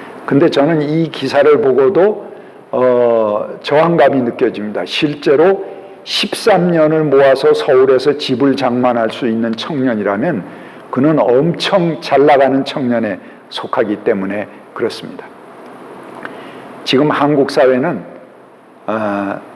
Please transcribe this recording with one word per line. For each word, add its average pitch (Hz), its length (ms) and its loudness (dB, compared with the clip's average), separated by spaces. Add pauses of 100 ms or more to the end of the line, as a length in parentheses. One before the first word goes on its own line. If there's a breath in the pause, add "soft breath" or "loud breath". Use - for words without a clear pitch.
(260 loud breath)
근데 156 240 2
저는 156 320 0
이 151 300 -2
기사를 139 500 2
보고도, 135 680 2 (400 loud breath)
어, 117 880 0
저항감이 147 600 2
느껴집니다. 104 640 -2
실제로 156 800 0 (400 loud breath)
십삼 180 680 0
년을 156 320 2
모아서 139 500 4
서울에서 135 640 2
집을 135 380 0
장만할 123 560 0
수 123 160 -6
있는 113 240 -2
청년이라면 113 920 -2 (460 loud breath)
그는 147 300 0
엄청 160 840 0
잘 143 240 2
나가는 135 380 4
청년에 117 560 -4 (300 loud breath)
속하기 - 480 -4
때문에 101 500 -4 (260 loud breath)
그렇습니다. - 520 -8 (1600 loud breath)
지금 143 280 0
한국 143 400 0
사회는, 131 500 0 (840)
어, 101 520 -4 (160)